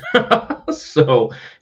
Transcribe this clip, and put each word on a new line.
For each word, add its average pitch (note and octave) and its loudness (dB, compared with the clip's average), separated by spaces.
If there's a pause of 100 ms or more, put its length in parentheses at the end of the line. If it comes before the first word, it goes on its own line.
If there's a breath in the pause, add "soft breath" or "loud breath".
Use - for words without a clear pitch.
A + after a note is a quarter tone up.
(140)
<laughs> - 0 (160)
So, B2+ 0 (300 loud breath)